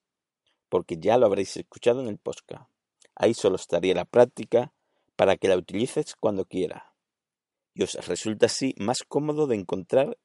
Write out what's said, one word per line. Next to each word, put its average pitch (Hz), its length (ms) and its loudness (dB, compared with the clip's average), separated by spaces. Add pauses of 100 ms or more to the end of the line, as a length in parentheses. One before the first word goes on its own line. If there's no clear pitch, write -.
(680)
porque 90 280 -4
ya 104 220 2
lo 117 80 6
habréis 98 280 -2
escuchado 120 460 -2
en 123 60 -8
el 104 100 -8
podcast. - 500 -14 (460)
Ahí 113 220 2
solo 92 220 2
estaría 90 360 2
la 87 120 0
práctica 120 680 2 (420)
para 95 220 4
que 104 100 0
la 95 80 6
utilices 107 600 -4
cuando 101 300 -2
quiera, 87 500 -8 (800)
y - 80 -4
os 87 100 -4 (140)
resulta 107 400 0
así 131 320 -4
más 110 240 -4
cómodo 151 420 -2
de 123 100 -2
encontrar 104 680 -2